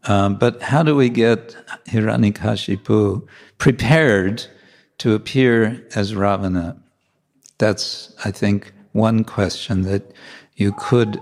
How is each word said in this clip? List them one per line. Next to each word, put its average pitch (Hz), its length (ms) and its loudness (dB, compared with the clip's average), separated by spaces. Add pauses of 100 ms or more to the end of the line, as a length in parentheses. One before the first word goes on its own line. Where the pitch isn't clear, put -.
Um, 101 320 0
but 120 260 0
how 147 220 2
do 151 100 2
we 135 140 4
get 117 480 0 (320)
Hiranyakashipu 107 1400 0 (320)
prepared 117 880 2 (520)
to 113 160 0
appear 117 720 2 (120)
as 104 180 -4
Ravana? 98 640 -2 (840)
That's, - 560 -4 (100)
I 107 60 -4
think, 101 420 -4 (200)
one 110 320 0
question - 580 -4
that 98 300 -4 (420)
you 101 160 0
could 110 520 0